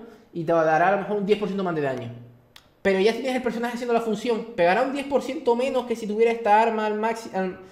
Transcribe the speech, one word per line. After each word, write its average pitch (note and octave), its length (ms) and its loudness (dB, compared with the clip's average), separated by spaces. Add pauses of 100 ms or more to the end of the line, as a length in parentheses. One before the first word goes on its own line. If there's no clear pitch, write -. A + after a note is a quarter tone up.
(340)
y E3+ 100 -6
te E3 80 0
dará D#3+ 360 4
a G3 40 4
lo G3 60 2
mejor G3 180 -4
un G3+ 80 -2
diez G3+ 140 2
por G#3 100 -4
ciento F#3+ 160 -4
más F3 100 -2
de D#3 60 -2
daño. B2 300 -4 (720)
Pero F#3+ 160 2
ya G#3 140 4
tienes B3+ 220 -4
el B3+ 80 -2
personaje A#3 320 -4
haciendo A#3+ 200 -2
la A3+ 60 4
función. A3+ 560 -2
¿Pegará F3+ 260 4
un C4+ 100 0
diez C#4 140 -4
por C4+ 160 0
ciento C4 340 0
menos B3+ 300 -2
que A#3 100 -2
si A3 100 -8
tuviera A3+ 260 2
esta G#3+ 280 4
arma A3 260 2
al G#3+ 120 -2
maxi-, A3+ 360 -4
al, F#3 240 -2 (140)